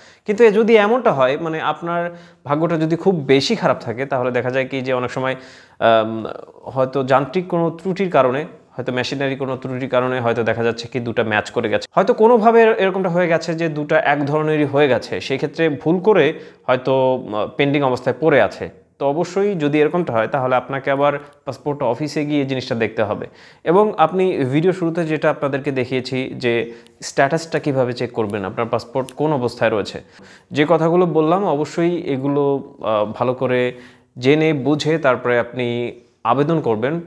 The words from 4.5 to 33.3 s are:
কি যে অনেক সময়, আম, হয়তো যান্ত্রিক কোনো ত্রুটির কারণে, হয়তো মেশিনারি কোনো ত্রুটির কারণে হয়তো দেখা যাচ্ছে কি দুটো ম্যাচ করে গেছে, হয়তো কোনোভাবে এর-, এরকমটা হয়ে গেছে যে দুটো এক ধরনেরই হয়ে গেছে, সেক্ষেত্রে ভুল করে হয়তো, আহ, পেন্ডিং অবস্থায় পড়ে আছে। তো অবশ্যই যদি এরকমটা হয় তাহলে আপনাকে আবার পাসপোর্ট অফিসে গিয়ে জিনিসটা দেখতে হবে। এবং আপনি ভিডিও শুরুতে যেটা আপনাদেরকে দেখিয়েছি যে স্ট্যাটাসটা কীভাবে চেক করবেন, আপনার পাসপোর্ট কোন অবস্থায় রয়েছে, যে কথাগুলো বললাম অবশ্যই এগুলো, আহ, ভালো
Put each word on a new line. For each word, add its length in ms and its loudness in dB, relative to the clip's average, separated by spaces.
কি 140 -6
যে 120 -2
অনেক 180 -2
সময়, 240 -4
আম, 460 2
হয়তো 400 -2
যান্ত্রিক 440 0
কোনো 220 0
ত্রুটির 400 -4
কারণে, 360 2
হয়তো 200 -8
মেশিনারি 440 -4
কোনো 220 -6
ত্রুটির 320 -8
কারণে 300 0
হয়তো 240 0
দেখা 200 0
যাচ্ছে 240 -4
কি 120 -6
দুটো 240 -2
ম্যাচ 280 0
করে 180 -2
গেছে, 220 -2
হয়তো 220 2
কোনোভাবে 480 6
এর-, 140 4
এরকমটা 340 0
হয়ে 180 0
গেছে 260 -2
যে 160 -2
দুটো 260 -2
এক 300 2
ধরনেরই 400 0
হয়ে 220 2
গেছে, 340 -2
সেক্ষেত্রে 480 -2
ভুল 300 0
করে 400 4
হয়তো, 640 2
আহ, 200 -4
পেন্ডিং 240 2
অবস্থায় 380 0
পড়ে 220 4
আছে। 280 -2
তো 100 0
অবশ্যই 460 -2
যদি 260 0
এরকমটা 320 0
হয় 140 2
তাহলে 280 0
আপনাকে 360 -2
আবার 220 2
পাসপোর্ট 380 -6
অফিসে 420 -2
গিয়ে 200 0
জিনিসটা 300 -4
দেখতে 280 0
হবে। 240 -4
এবং 340 4
আপনি 400 2
ভিডিও 340 0
শুরুতে 340 -2
যেটা 240 0
আপনাদেরকে 420 -4
দেখিয়েছি 640 -4
যে 340 -2
স্ট্যাটাসটা 580 -2
কীভাবে 340 -2
চেক 180 -6
করবেন, 340 -4
আপনার 220 -4
পাসপোর্ট 440 -4
কোন 220 -2
অবস্থায় 380 0
রয়েছে, 300 -4
যে 180 2
কথাগুলো 360 4
বললাম 400 2
অবশ্যই 520 -2
এগুলো, 760 -2
আহ, 300 0
ভালো 200 -2